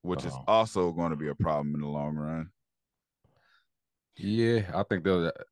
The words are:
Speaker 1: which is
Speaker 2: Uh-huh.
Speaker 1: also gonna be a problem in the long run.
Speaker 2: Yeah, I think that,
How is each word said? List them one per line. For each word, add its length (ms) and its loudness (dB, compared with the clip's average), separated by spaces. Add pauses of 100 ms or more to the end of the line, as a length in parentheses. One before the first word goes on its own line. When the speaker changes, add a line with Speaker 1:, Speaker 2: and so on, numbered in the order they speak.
Speaker 1:
which 220 -2
is 100 -4
Speaker 2:
Uh-huh. 140 -10
Speaker 1:
also 420 4
gonna 260 -2
be 120 -6
a 80 -4
problem 400 0
in 60 -4
the 60 -6
long 280 -4
run. 340 -6 (1700)
Speaker 2:
Yeah, 580 2
I 80 0
think 220 0
that, 280 4 (180)